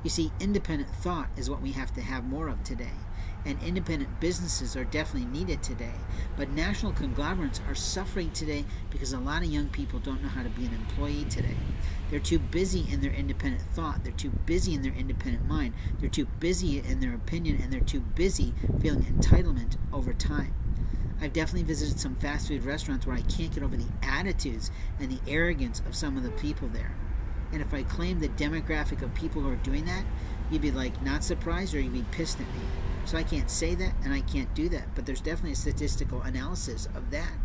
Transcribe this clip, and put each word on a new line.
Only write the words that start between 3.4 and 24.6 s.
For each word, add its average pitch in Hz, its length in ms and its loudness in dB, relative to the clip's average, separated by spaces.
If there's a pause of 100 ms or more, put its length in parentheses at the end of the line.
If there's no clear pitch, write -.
and 143 180 -4
independent 165 560 -2
businesses 165 560 -2
are 127 100 -2
definitely 131 440 -2
needed 165 340 -2
today, - 320 -4 (420)
but 139 140 -2
national 165 400 0
conglomerates 151 760 0
are - 80 -2
suffering 185 560 -2
today 151 320 -2 (280)
because - 200 -2
a 131 80 -2
lot 147 220 0
of 170 80 2
young 147 200 0
people 131 300 -2
don't 135 220 -2
know 139 80 -2
how 127 140 -2
to 113 60 -2
be 120 160 -2
an 120 80 -2
employee - 560 0
today. - 280 0 (520)
They're 143 100 0
too 165 200 4
busy 180 500 2
in 143 120 2
their 143 100 2
independent 139 520 0 (100)
thought, 160 300 0
they're 131 100 -4
too - 160 -2
busy 165 460 2
in 196 80 0
their 262 100 0
independent 269 540 0
mind, 302 260 2 (260)
they're - 100 0
too 143 180 0 (120)
busy 170 400 2
in 131 200 0
their 131 160 0
opinion, 165 460 0
and 131 120 0
they're 127 80 2
too 139 200 2
busy - 520 4 (260)
feeling 156 240 4
entitlement - 760 8 (140)
over 139 220 2
time. - 400 2 (680)
I've 151 140 -2
definitely 160 300 2
visited 151 360 0
some 131 160 -2
fast 147 320 0
food 139 160 0
restaurants 139 440 -2
where 127 100 0
I 120 40 0
can't 160 320 2
get 139 100 0
over 135 120 2
the - 140 0 (140)
attitudes - 680 0 (280)